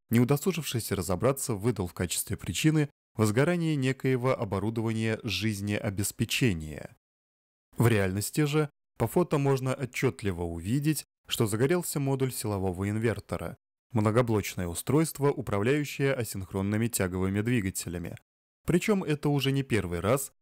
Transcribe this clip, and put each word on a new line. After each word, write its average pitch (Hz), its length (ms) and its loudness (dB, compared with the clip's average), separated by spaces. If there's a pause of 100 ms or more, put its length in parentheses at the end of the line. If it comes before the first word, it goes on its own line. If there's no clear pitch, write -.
не 113 120 4
удосужившись 143 720 0
разобраться, 95 600 0
выдал 101 320 -2
в 87 80 -8
качестве - 420 -2
причины 151 520 0 (280)
возгорание 151 600 2
некоего 131 560 0
оборудования 110 920 0
жизнеобеспечения. 101 1700 -2 (800)
В 113 100 4
реальности 104 560 2
же 151 280 0 (280)
по 117 80 0
фото 170 320 2
можно 131 360 2
отчётливо 110 680 -2
увидеть, 104 600 -2 (220)
что - 200 0
загорелся 139 540 0
модуль 135 320 0
силового 95 560 -2
инвертора, 104 680 -2 (360)
многоблочное 107 760 2
устройство, 139 640 0
управляющее 139 840 0
асинхронными 104 720 -2
тяговыми 95 540 0
двигателями. 95 760 -2 (480)
Причём 185 380 2
это 151 260 -2
уже 139 220 0
не 135 140 0
первый 90 340 0
раз, 120 440 0